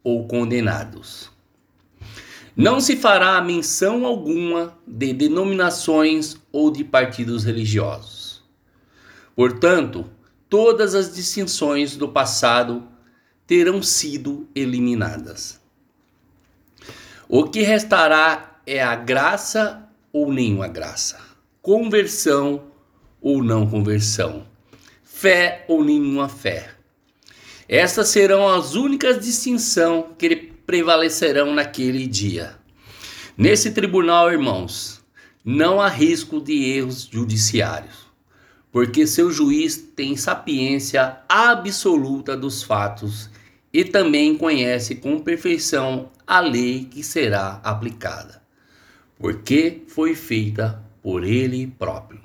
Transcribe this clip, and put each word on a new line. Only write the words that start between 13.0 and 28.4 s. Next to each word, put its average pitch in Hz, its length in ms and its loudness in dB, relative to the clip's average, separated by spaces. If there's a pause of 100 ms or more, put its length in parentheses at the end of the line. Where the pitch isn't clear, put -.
terão 175 340 2
sido 143 720 -4
eliminadas. 117 1080 -4 (1700)
O 147 180 4
que 214 160 -4
restará 160 1080 2
é 135 160 -2
a 117 140 0
graça 165 920 -2 (240)
ou 147 200 0
nenhuma 104 360 0
graça, 82 540 -10 (400)
conversão 180 1040 0 (560)
ou 139 200 0
não 110 240 2
conversão, 104 800 -2 (580)
fé 175 640 2
ou 156 160 4
nenhuma 139 420 2
fé. - 440 -8 (960)
Essas 180 420 2
serão 196 400 6